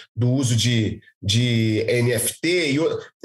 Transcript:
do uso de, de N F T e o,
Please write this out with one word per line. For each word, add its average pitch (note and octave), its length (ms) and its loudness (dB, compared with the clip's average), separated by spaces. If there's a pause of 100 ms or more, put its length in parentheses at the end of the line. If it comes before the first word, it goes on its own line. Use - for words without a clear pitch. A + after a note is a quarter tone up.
(160)
do A#2+ 140 2
uso B2+ 260 0
de, A2+ 460 0 (180)
de A2+ 680 0
N A#2+ 240 2
F A2 280 -2
T E3 340 0
e C#3+ 60 0
o, D#3+ 200 0 (260)